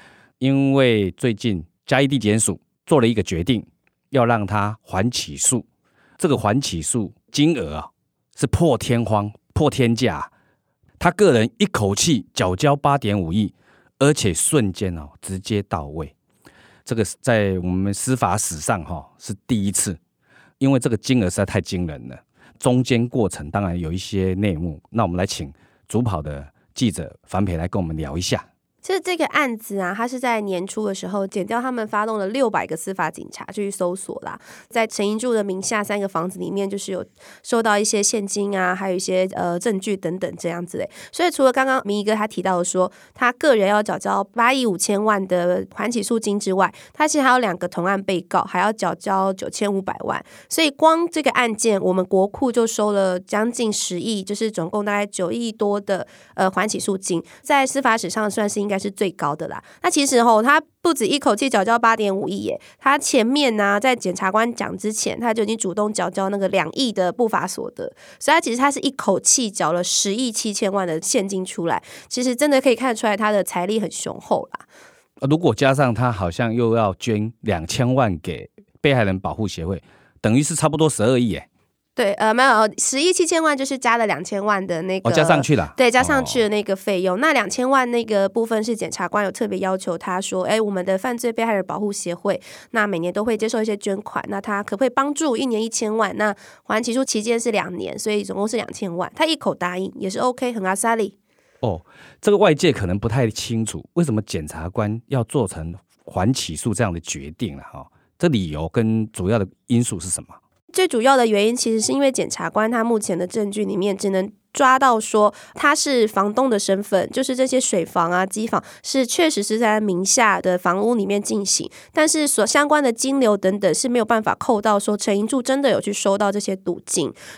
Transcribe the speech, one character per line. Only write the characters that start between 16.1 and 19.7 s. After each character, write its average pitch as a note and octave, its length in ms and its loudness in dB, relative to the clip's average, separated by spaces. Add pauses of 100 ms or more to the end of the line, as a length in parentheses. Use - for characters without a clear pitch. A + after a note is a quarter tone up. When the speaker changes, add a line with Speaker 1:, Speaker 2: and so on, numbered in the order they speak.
Speaker 1:
这 - 80 -8
个 A2+ 120 0 (160)
在 G#2 400 2
我 F2 80 -4
们 F#2+ 260 0
司 B2+ 220 0
法 G2 200 2
史 E2+ 200 -4
上 E2+ 280 -4
哈， D2+ 320 -10
是 - 160 -12 (140)
第 G#2+ 180 0
一 G2+ 60 0